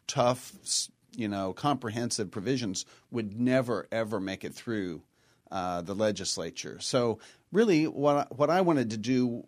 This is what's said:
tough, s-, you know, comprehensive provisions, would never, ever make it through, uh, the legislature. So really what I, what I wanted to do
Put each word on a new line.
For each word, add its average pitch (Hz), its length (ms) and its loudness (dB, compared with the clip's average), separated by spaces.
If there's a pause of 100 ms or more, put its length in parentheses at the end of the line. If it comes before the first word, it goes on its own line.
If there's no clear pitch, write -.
tough, 123 460 2 (100)
s-, - 280 -2 (260)
you 117 100 -2
know, 98 280 -2
comprehensive 120 760 -2
provisions, 117 540 -4 (260)
would 110 300 -4
never, 123 500 2
ever 110 300 -2
make 95 240 -6
it 73 100 -8
through, 92 480 -4 (480)
uh, 90 300 -4
the 87 140 -6
legislature. 95 840 -2
So 120 380 0 (320)
really 175 360 4
what 143 300 2
I, 143 120 0
what 143 220 2
I 180 100 4
wanted 147 300 4
to 110 80 -4
do 123 500 0